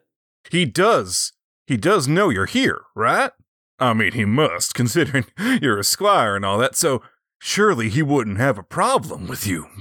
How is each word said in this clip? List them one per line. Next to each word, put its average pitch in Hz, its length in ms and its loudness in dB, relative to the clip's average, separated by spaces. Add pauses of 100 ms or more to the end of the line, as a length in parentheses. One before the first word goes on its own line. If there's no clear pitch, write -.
(500)
He 175 160 2
does. 143 680 0 (340)
He 135 100 0
does 156 300 2
know 175 220 2
you're 95 180 0
here, 233 340 -2 (140)
right? 151 360 0 (460)
I 123 160 0
mean, 107 200 0
he 107 120 0
must, 127 480 0
<laughs> - 80 -2
considering 139 440 0 (360)
you're 117 180 2
a 101 40 -4
squire 151 520 2
and 101 80 -4
all 98 140 0
that, 127 180 0
so 139 280 0 (360)
surely 165 500 0
he 120 120 2
wouldn't 135 380 0
have 127 180 0
a 98 60 -14
problem 151 640 -2
with - 180 -8
you 90 220 -4 (140)